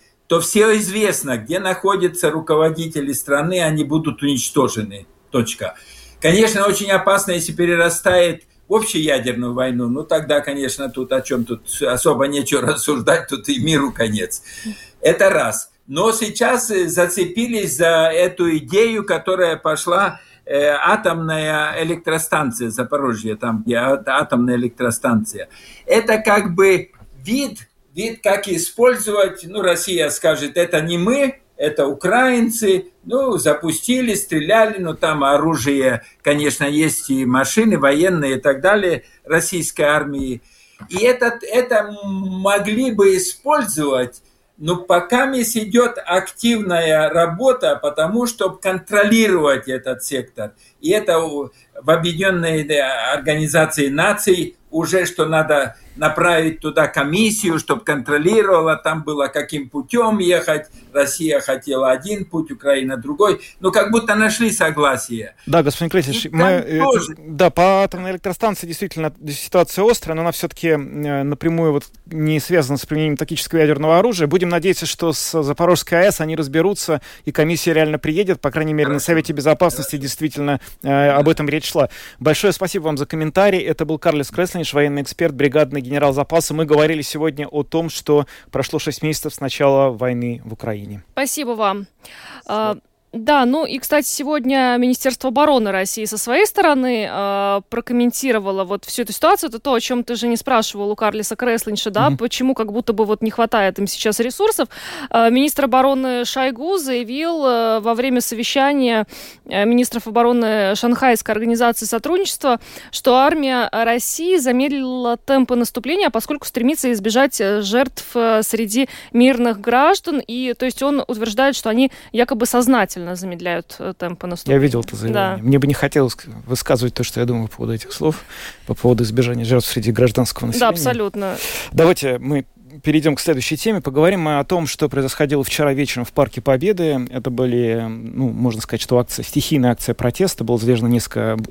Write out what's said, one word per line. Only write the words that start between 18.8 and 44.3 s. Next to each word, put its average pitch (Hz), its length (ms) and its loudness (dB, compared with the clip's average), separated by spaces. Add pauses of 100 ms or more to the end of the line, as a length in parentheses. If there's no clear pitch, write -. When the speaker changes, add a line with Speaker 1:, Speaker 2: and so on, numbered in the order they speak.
Speaker 1:
которая 180 520 0
пошла, 175 640 -2 (260)
э, 143 260 0
атомная 160 1120 0
электростанция 156 840 -2
Запорожье, 117 640 -4
там, 113 300 -4
где 120 120 0
а-, 131 300 0
атомная 131 480 0
электростанция. 117 920 -2 (380)
Это 220 320 4
как 208 380 2
бы 190 340 4 (340)
вид, 254 460 -4 (260)
вид, 220 280 -6
как 202 240 2
использовать, 202 1000 -2
ну, 202 140 -8
Россия 170 480 0
скажет, 147 480 -2
это 170 240 0
не 170 160 -4
мы, 247 420 0 (180)
это 185 300 0
украинцы, 220 1040 2 (120)
ну, 247 340 0
запустили, 165 760 0
стреляли, 202 640 2
ну, 165 140 -4
там 151 300 -2
оружие, 139 800 2 (180)
конечно, 147 440 0
есть 147 440 0
и 131 160 0
машины 143 540 2
военные 147 580 2
и - 20 -8
так 139 220 0
далее 185 420 2 (220)
российской - 560 -2
армии. 143 600 0 (480)
И 180 140 -8
этот, 240 400 2
это 220 460 0 (140)
могли 196 880 -2
бы 196 260 4
использовать, 151 1040 -2 (380)